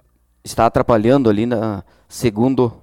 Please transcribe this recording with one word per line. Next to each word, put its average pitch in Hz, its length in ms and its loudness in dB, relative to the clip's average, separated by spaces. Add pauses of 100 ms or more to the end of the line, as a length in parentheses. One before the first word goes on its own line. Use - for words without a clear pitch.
(440)
está - 220 -2
atrapalhando 120 640 2
ali, 104 160 0
na, 110 380 -4 (260)
segundo 120 720 -2